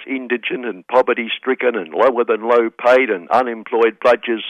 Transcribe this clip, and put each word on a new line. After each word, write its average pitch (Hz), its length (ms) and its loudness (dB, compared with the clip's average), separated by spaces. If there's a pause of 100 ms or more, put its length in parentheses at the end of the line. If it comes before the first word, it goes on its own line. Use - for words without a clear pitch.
indigent 123 580 -6
and 92 220 -10
poverty-stricken 123 880 0
and 90 140 -6
lower-than-low-paid 117 1200 2
and 90 200 -4
unemployed 117 680 0
bludgers 120 500 0